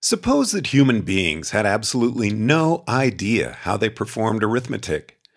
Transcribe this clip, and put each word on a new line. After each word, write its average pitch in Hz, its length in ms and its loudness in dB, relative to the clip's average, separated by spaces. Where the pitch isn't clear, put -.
Suppose 262 500 0
that 185 140 -4
human 131 340 4
beings 87 520 -2
had 107 120 2
absolutely 113 640 0
no 151 580 2
idea 107 760 0
how 101 160 -2
they 110 100 0
performed 110 560 -2
arithmetic. 120 760 -4